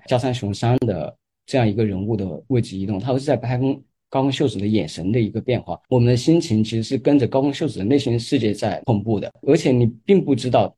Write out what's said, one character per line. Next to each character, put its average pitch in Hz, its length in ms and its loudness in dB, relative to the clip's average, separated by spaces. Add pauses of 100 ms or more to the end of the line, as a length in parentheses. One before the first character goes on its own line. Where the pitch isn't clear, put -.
加 127 120 0
山 127 160 -2
雄 101 180 -4
三 120 260 0
的 92 360 -4 (320)
这 - 100 -4
样 120 100 2
一 104 60 2
个 110 120 0
人 95 220 -2
物 113 100 -2
的 98 100 -4 (220)
位 123 120 2
置 - 160 -6
移 95 80 -6
动， 98 140 -4
它 123 160 -4
是 135 60 -2
在 139 160 0
拍 123 200 -4
高 127 60 -2
峰， 135 200 -2 (280)
高 135 120 0
峰 139 80 2
秀 135 160 0
子 104 120 -2
的 98 80 -2
眼 104 200 0
神 87 240 -6
的 117 100 2
一 104 100 0
个 110 100 -6
变 113 200 -2
化。 87 280 -10
我 127 100 2
们 120 120 6
的 127 60 4
心 165 240 4
情 110 220 0
其 107 80 -2
实 113 120 -2
是 131 160 -4
跟 143 200 4
着 123 80 4
高 135 140 0
峰 143 120 0
秀 151 140 -4
子 107 120 -6
的 92 60 -6
内 135 140 4
心 120 200 0
世 127 200 -2
界 110 140 0
在 98 320 -4
同 104 180 0
步 104 160 -2
的， - 140 -8 (140)
而 143 100 4
且 165 160 2
你 123 140 4 (180)
并 196 180 4
不 143 120 0
知 120 160 -4
道 113 280 2